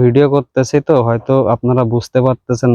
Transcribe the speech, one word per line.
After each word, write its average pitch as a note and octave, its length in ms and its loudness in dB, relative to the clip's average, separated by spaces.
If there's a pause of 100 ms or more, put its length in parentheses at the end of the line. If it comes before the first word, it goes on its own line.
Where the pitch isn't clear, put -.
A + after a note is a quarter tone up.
ভিডিও B2+ 300 2
করতেছি C#3 440 -2 (100)
তো, D#3+ 80 2 (120)
হয়তো A#2 260 -2 (200)
আপনারা B2 300 0 (100)
বুঝতে A#2+ 320 -4
পারতেছেন B2+ 500 -2